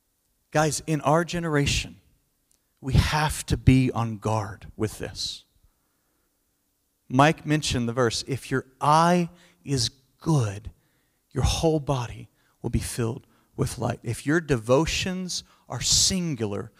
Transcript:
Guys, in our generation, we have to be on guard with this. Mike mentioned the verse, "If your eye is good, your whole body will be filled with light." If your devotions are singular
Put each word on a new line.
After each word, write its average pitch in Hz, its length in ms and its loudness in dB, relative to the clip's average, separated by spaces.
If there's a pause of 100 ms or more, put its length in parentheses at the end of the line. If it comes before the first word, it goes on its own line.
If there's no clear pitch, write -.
(520)
Guys, 151 340 0
in 160 160 -2
our 156 220 4
generation, 160 720 -2 (880)
we 131 120 -2
have 151 520 2
to - 100 -2
be 131 360 4
on 113 260 -4
guard 101 480 -4 (100)
with 107 220 -4
this. - 480 -10 (1600)
Mike 143 380 4
mentioned 147 420 0
the 117 60 -4
verse, 117 340 0
"If - 240 -8
your 131 140 0 (160)
eye 170 480 4 (340)
is 127 260 -2 (300)
good, 110 520 -2 (600)
your 135 120 -2
whole 160 360 2
body 120 480 -6 (340)
will - 80 -6
be 117 100 0
filled 117 480 -4 (280)
with 135 220 -4
light." - 260 -4
If - 220 -6
your 156 160 2
devotions 156 1040 0 (260)
are 131 100 -8
singular 113 1000 0